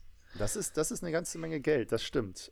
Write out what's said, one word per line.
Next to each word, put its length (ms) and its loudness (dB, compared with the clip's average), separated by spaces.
Das 200 2
ist, 200 -2
das 140 2
ist 120 -4
eine 100 -2
ganze 260 0
Menge 220 -2
Geld, 320 4
das 100 2
stimmt. 480 -2